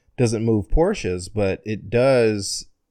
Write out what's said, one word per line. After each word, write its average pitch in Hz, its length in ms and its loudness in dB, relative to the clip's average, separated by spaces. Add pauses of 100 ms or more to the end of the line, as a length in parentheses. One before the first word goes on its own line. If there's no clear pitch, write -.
(180)
doesn't 113 260 0
move 110 240 0
Porsches, 110 640 0
but 98 300 0
it 104 260 -8
does 117 760 2 (240)